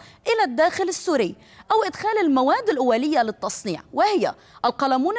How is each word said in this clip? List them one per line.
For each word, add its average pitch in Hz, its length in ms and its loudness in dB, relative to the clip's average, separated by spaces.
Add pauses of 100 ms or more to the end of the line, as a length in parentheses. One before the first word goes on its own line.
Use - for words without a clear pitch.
(260)
إلى 440 180 2
الداخل 339 440 0
السوري، 277 460 -2 (380)
أو 440 100 4
إدخال 415 380 -2
المواد 320 480 2
الأولية 262 540 2
للتصنيع، 208 580 -6 (120)
وهي 320 420 0 (300)
القلمون 269 540 0